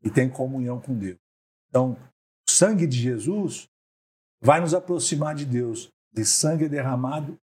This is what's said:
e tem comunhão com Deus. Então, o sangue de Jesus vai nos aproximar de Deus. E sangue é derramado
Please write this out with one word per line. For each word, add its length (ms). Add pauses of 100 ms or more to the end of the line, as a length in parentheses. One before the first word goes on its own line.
e 80
tem 180
comunhão 520
com 160
Deus. 220 (500)
Então, 240
o 580
sangue 360
de 100
Jesus 720 (720)
vai 180
nos 140
aproximar 600
de 100
Deus. 480 (240)
E 80
sangue 400
é 40
derramado 720 (160)